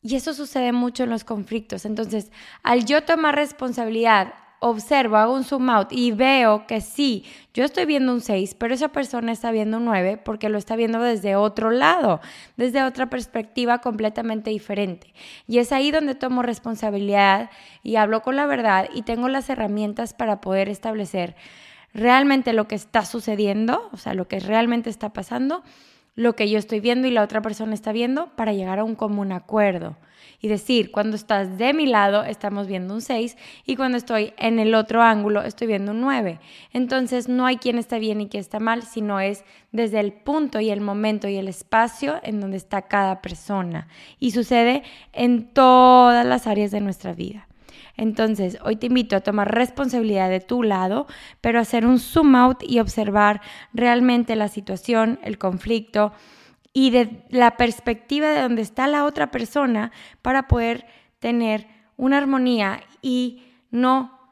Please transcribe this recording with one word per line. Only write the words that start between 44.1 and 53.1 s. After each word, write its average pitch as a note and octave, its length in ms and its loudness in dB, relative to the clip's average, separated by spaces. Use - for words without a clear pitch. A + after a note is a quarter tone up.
Y B3 120 0
sucede A#3+ 500 2
en A#3+ 400 0
todas B3+ 720 8
las B3 220 0
áreas G#3 240 0
de G#3 100 -4
nuestra F#3+ 320 -6
vida. F#3+ 340 -12
Entonces, A3 640 -2
hoy A3 120 -2
te A3 100 -8
invito A#3+ 300 2
a F#3+ 60 2
tomar G#3 320 0
responsabilidad A#3+ 760 0
de F#3 100 0
tu A#3+ 220 -4
lado, G3+ 460 0
pero A#3 180 2
hacer A#3 260 0
un B3 140 6
zoom D4 360 6
out B3+ 260 4
y A#3+ 180 0
observar G#3 600 2